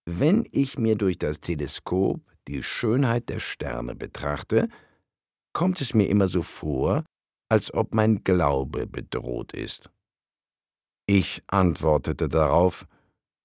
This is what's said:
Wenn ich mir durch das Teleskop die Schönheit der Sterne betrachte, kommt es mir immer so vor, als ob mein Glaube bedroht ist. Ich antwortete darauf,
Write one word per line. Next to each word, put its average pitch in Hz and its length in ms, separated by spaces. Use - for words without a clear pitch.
Wenn 127 440
ich 135 280
mir 110 180
durch 95 220
das 76 220
Teleskop - 800
die 71 140
Schönheit 120 680
der 67 100
Sterne 60 560
betrachte, 73 760
kommt 180 260
es 123 140
mir 107 140
immer 101 180
so 92 160
vor, 80 600
als - 240
ob 110 220
mein 110 300
Glaube 71 600
bedroht 58 680
ist. - 340
Ich 101 400
antwortete 78 840
darauf, 80 580